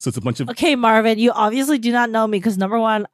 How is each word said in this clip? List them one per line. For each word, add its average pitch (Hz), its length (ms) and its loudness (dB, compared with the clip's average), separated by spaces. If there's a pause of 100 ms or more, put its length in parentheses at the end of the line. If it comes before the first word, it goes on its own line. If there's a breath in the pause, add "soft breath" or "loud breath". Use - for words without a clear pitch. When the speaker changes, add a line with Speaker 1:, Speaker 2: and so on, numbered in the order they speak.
Speaker 1:
So - 100 -4
it's - 60 -6
a 123 40 -6
bunch 120 180 -4
of 127 120 -4
Speaker 2:
Okay, 294 260 0
Marvin, 220 420 2
you 233 140 4
obviously 262 440 0
do 240 140 -2
not 240 180 0
know 220 160 0
me 214 140 0
'cause 196 180 -2
number 196 220 0
one, 220 360 0